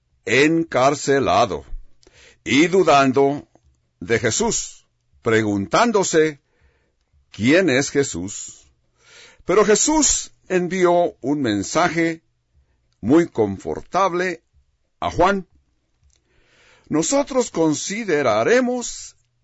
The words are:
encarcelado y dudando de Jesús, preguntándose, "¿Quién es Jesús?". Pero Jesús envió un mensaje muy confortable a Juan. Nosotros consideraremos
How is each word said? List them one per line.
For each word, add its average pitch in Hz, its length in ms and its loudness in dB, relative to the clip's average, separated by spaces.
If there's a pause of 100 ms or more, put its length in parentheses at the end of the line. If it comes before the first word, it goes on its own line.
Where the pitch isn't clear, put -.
(260)
encarcelado 131 1400 0 (800)
y 139 220 2
dudando 143 840 2 (520)
de 107 180 -2
Jesús, - 680 -4 (340)
preguntándose, 156 1200 0 (880)
"¿Quién 151 400 2
es 131 200 0
Jesús?". - 840 -6 (720)
Pero 214 180 4
Jesús 277 680 0 (160)
envió 175 720 0
un 147 200 -4
mensaje 160 840 -2 (760)
muy 151 280 2
confortable 170 1120 -4 (560)
a 87 120 -6
Juan. 185 360 0 (1400)
Nosotros 254 640 -2
consideraremos 175 1600 0 (280)